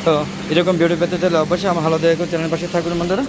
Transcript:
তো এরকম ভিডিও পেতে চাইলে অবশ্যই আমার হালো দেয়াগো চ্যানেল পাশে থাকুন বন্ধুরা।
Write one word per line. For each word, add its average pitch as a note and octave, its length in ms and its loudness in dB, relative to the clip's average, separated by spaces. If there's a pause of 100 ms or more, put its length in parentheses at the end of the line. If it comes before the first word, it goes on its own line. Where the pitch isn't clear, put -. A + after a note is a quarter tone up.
তো D3+ 200 2 (260)
এরকম F3 260 2
ভিডিও E3+ 240 2
পেতে F3 180 0
চাইলে E3+ 200 2
অবশ্যই E3+ 300 0
আমার E3+ 160 0
হালো D#3+ 140 2
দেয়াগো E3 280 2
চ্যানেল D#3+ 240 -4
পাশে E3 220 -2
থাকুন E3+ 260 -2
বন্ধুরা। F#3 300 -2